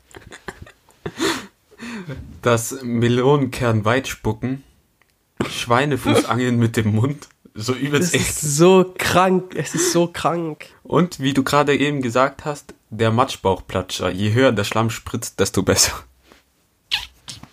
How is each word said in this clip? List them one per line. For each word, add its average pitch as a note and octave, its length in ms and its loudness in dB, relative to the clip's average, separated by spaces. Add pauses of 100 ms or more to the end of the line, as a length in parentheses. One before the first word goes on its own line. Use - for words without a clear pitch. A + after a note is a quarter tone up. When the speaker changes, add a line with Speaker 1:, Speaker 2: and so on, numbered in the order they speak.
(1040)
Speaker 1:
<laughs> A#3 1400 -10
das A#2+ 400 0
Melonenkern B2 1000 2
weitspucken, B2+ 800 -2 (840)
Schweinefußangeln B2 1080 0
mit A2+ 180 0
dem G#2+ 180 2
Mund, C#3 340 -2 (260)
so A2+ 200 -4
übelst C#3+ 400 0
Speaker 2:
Das C#3 60 2
ist - 180 -4
Speaker 1:
eklig. D3+ 180 -4
Speaker 2:
so F#3 420 6
krank, F#3 560 2
es - 220 -6
ist F#4 160 0
so E3+ 160 2
krank. D#3+ 580 -4 (160)
Speaker 1:
Und E3+ 380 0
wie C3+ 140 0
du C3+ 100 2
gerade C#3+ 320 4
eben C#3+ 260 0
gesagt B2+ 420 0
hast, D3 300 -10 (160)
der A2+ 220 0
Matschbauchplatscher. F#2+ 1000 -2
Je G#2 220 -2
höher C3 180 4
der G#2 140 0
Schlamm A2+ 260 -2
spritzt, - 480 -8
desto G2 240 0
besser. - 300 2 (1600)